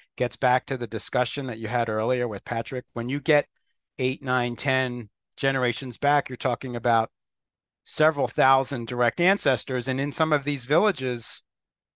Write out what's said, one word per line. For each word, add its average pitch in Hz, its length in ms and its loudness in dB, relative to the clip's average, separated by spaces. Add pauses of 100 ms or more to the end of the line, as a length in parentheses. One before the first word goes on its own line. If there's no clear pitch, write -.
(160)
gets 123 200 -2
back 127 280 2
to 131 140 -6
the 120 80 -6
discussion 123 600 -2
that 117 120 -8
you 110 100 -6
had 117 220 0
earlier 120 360 0
with 104 160 -8
Patrick. 123 520 -6
When 120 160 -6
you 143 100 -4
get 147 260 4 (520)
eight, 131 240 0
nine, 123 340 0
ten 127 540 -2 (260)
generations 131 640 -2
back, 143 320 2
you're 123 80 -8
talking 123 360 -2
about 113 360 2 (760)
several 147 420 2
thousand 135 600 2
direct 120 340 0
ancestors. 135 680 0
And 131 120 -2
in 143 100 -2
some 160 220 0
of 143 100 2
these 139 220 -4
villages 135 800 0 (540)